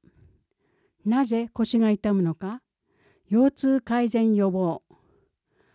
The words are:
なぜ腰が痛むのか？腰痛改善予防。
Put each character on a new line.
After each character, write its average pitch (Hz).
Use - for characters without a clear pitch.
な 247
ぜ 226
腰 233
が 220
痛 208
む 190
の 165
か？ 208
腰 247
痛 269
改 240
善 220
予 196
防。 180